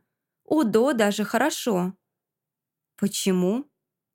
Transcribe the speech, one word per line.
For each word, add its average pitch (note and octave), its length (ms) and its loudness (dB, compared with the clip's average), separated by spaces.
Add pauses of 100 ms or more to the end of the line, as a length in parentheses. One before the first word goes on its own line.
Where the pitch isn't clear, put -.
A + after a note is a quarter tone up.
(440)
удо B3+ 500 2
даже G#3 300 0
хорошо. G#3 720 -2 (1000)
Почему? F#3+ 720 -2 (460)